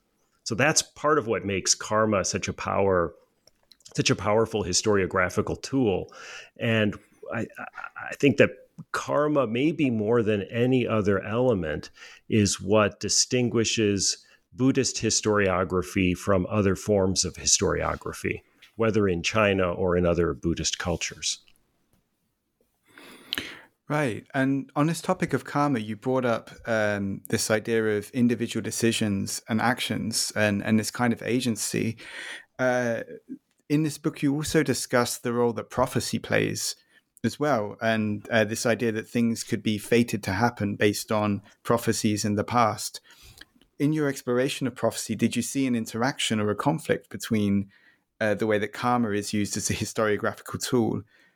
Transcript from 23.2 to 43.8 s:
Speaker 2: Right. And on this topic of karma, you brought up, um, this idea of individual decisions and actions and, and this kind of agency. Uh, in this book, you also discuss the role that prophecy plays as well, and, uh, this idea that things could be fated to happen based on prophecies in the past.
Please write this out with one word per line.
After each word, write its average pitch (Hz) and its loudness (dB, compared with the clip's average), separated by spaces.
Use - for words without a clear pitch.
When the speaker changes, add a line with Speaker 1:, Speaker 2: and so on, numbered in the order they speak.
Speaker 2:
Right. 147 -2
And 135 0
on 147 2
this 165 -2
topic 180 -2
of 123 -2
karma, 147 0
you 107 -8
brought 127 -2
up, 113 -2
um, 104 0
this 113 -2
idea 110 2
of 101 -6
individual 120 0
decisions 104 0
and 110 0
actions 110 -2
and, 104 2
and 110 2
this 107 -2
kind 120 0
of - -4
agency. 113 -2
Uh, 123 0
in 151 2
this 147 -4
book, - -4
you 143 2
also 156 2
discuss 120 0
the 120 -4
role 120 2
that 107 -8
prophecy 123 -2
plays 107 -2
as - -2
well, 110 0
and, 107 -2
uh, 110 4
this 107 -4
idea 117 2
that 107 -6
things 117 0
could 110 -4
be 107 0
fated 120 2
to 107 -4
happen 104 0
based 104 0
on 104 0
prophecies 107 0
in 104 0
the 101 -2
past. 113 -2